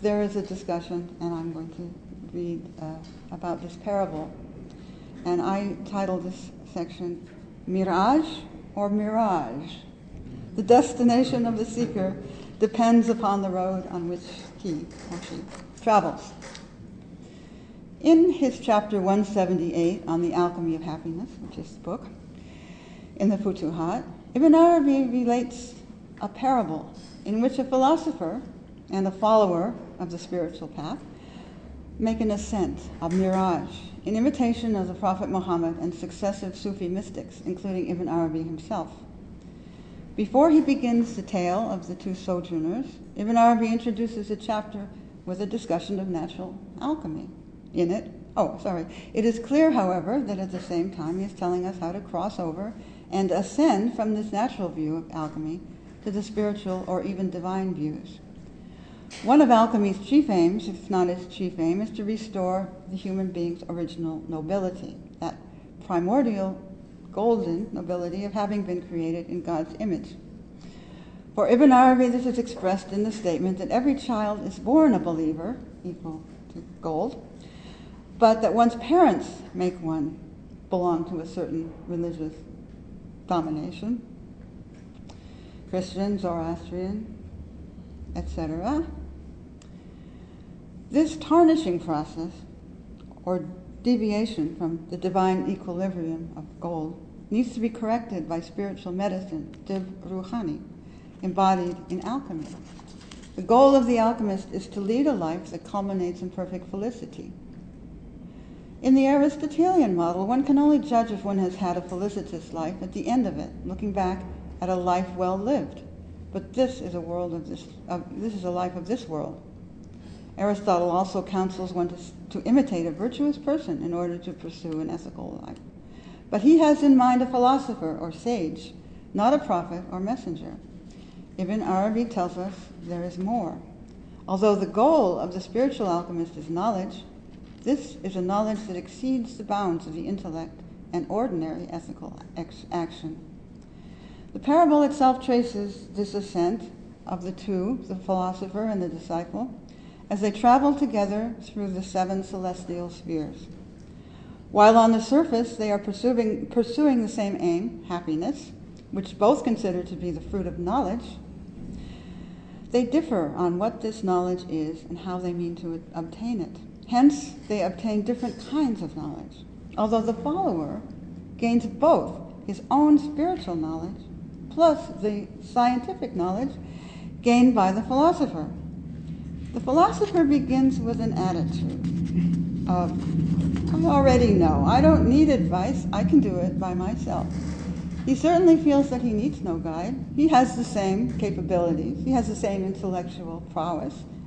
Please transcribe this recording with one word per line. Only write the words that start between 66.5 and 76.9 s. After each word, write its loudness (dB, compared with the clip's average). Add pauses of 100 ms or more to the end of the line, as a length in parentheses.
golden 2
nobility -4
of -6
having -2
been -4
created -4
in -4
God's -4
image. -4 (1200)
For 4
Ibn 10
Arabi, 8
this 0
is 0
expressed -2
in 0
the 0
statement 0
that -6
every 2
child -2
is -8
born 6
a 4
believer, -2 (260)
equal -10 (300)
to -12 (180)
gold, -4 (960)